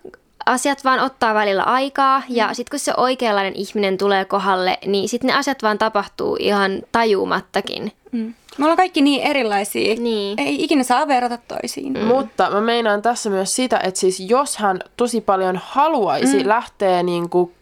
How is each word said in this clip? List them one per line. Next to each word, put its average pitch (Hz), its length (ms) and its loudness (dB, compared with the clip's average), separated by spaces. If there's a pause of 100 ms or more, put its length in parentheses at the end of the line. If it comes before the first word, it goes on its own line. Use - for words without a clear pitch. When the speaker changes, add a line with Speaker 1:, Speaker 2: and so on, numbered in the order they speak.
(440)
Speaker 1:
asiat 269 380 0
vaan 262 160 2
ottaa 240 340 0
välillä 202 300 2
aikaa, 269 640 2
ja 233 180 0
Speaker 2:
Mm. - 60 -4
Speaker 1:
sit 240 160 -10
kun 285 100 -6
se 285 180 -2
oikeanlainen 233 580 0
ihminen 196 420 -2
tulee 196 280 2
kohdalle, 190 600 0
niin 196 240 0
sit 240 140 -4
ne 254 100 2
asiat 277 300 0
vaan 214 140 0
tapahtuu - 640 -2
ihan 196 420 0 (100)
tajumattakin. 196 1000 -2 (200)
Speaker 2:
Mm. 226 220 -6 (240)
Me 277 80 0
ollaan 330 120 2
kaikki 359 240 2
niin 277 220 4
erilaisia. 220 720 0
Speaker 1:
Niin. 220 440 -4
Speaker 2:
Ei 285 240 -2
ikinä 311 200 2
saa 247 240 2
verrata 247 300 0 (100)
toisiin. 269 460 -8
Speaker 1:
Mm. 220 120 -2
Speaker 3:
Mutta 226 440 2
mä 196 120 0
meinaan 226 400 0
tässä 233 280 0
myös 190 260 -2
sitä, 247 280 0
että 185 160 -4
siis 185 200 2
jos 240 380 0
hän 196 220 0 (180)
tosi 240 240 0
paljon 185 420 0
haluaisi 247 800 2
Speaker 2:
Mm. 190 60 0
Speaker 3:
lähteä 196 540 0
niinku 175 480 0 (100)